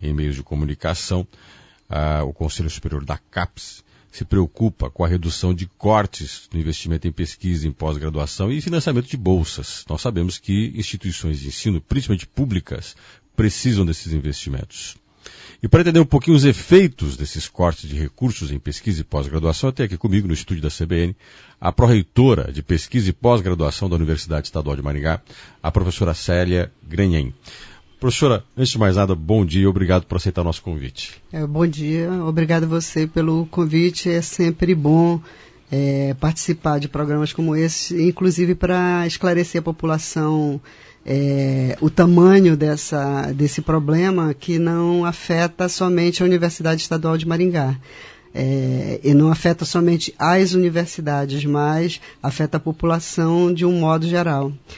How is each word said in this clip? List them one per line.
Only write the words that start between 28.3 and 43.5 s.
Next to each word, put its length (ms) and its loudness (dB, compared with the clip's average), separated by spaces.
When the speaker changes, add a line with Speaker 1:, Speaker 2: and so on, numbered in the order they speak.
Speaker 1:
antes 160 -2
de 40 -4
mais 200 4
nada, 180 2
bom 300 2
dia 160 0
e 40 4
obrigado 400 2
por 120 -6
aceitar 240 -2
o 20 -2
nosso 180 -4
convite. 520 -10
Speaker 2:
É, 160 -6
bom 180 0
dia, 460 -2
obrigado 400 0
a 20 -4
você 400 -2
pelo 380 0
convite. 640 0
É 120 0
sempre 540 0
bom, 460 4
é, 480 0
participar 640 -2
de 80 -6
programas 420 -2
como 240 -2
esse, 480 0
inclusive 520 2
pra 520 0
esclarecer 520 0
a 40 -6
população, 960 -2
é, 760 0
o 100 2
tamanho 680 8
dessa, 760 -2
desse 300 0